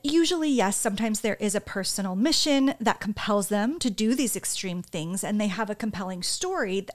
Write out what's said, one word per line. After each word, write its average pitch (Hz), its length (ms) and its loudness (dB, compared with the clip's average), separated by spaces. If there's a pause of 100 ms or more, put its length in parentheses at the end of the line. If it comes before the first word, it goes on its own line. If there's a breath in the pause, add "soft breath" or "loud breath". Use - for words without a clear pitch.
usually, 320 440 2
yes, 208 280 2
sometimes 214 440 0
there 214 200 0
is 208 160 0
a 202 40 0
personal 190 540 -4
mission 277 640 4
that 214 220 0
compels 208 480 0
them 226 320 0
to 247 100 0
do 220 240 2
these 254 220 0
extreme 180 460 -4
things, 170 420 -4
and 208 160 0
they 214 80 2
have 196 220 -2
a 214 40 -2
compelling 190 480 -6
story, 208 720 -2